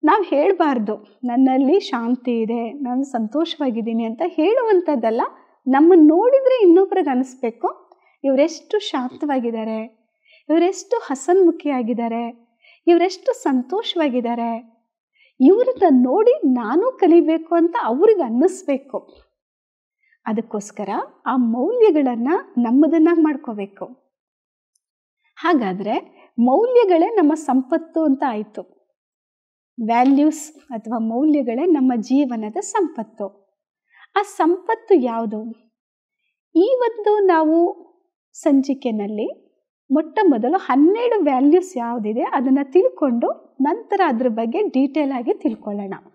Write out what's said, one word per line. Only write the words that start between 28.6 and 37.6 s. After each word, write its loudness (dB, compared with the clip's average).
ವ್ಯಾಲ್ಯೂಸ್ 0
ಅಥವಾ -8
ಮೌಲ್ಯಗಳೇ -2
ನಮ್ಮ 2
ಜೀವನದ -2
ಸಂಪತ್ತು. -8
ಆ 0
ಸಂಪತ್ತು 0
ಯಾವುದು? -2
ಈ 2
ಒಂದು 0
ನಾವು 2